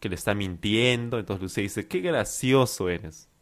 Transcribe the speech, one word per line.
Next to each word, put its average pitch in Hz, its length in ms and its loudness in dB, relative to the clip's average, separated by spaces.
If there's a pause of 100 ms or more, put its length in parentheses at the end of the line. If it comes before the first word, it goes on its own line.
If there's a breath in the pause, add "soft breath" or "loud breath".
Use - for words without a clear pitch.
que 107 100 -4
le 92 60 -2
está 101 200 0
mintiendo. 113 840 2
Entonces 95 240 -6
Lucía 95 200 -4
dice, 101 240 -4
Qué 185 140 -4
gracioso 131 880 2
eres 82 400 -8 (120)